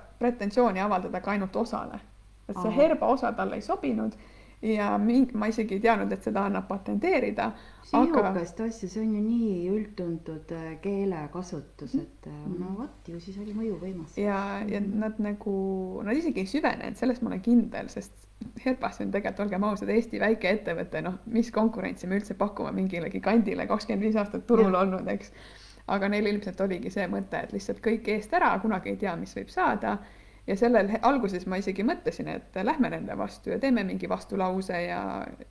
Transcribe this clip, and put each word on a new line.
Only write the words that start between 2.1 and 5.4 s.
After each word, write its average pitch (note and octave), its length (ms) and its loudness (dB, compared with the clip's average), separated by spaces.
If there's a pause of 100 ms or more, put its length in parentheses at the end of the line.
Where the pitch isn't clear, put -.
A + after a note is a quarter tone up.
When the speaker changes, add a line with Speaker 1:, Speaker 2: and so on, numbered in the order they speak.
Speaker 1:
Et G3 60 -8
see F#3 140 -2
Speaker 2:
Aa. - 60 2
Speaker 1:
Herba D4+ 320 6
osa A#3+ 260 4
talle G3 220 -2
ei G#3 60 -4
sobinud A3+ 520 -2 (480)
ja G#3 360 2
ming-, A#3+ 360 4
ma G#3+ 140 0